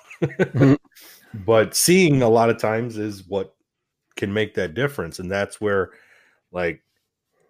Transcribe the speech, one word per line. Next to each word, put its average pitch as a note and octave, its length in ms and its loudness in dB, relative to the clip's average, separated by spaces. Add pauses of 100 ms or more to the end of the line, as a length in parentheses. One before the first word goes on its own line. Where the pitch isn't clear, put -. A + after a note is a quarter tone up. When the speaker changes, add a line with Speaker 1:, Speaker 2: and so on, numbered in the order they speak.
(220)
Speaker 1:
Mm-hmm. C3+ 520 2 (680)
Speaker 2:
But G#2+ 300 2
seeing E3 480 4
a A#2 80 4
lot A#2 180 4
of A2+ 80 0
times A2+ 400 -4
is G2+ 320 -8
what F#2+ 260 -6 (640)
can G2+ 160 -4
make G#2+ 220 -2
that F2+ 180 -4
difference. G#2+ 460 -6
And F2+ 120 -10
that's G2 300 -6
where, G2 300 -2 (600)
like, F2+ 300 -6 (680)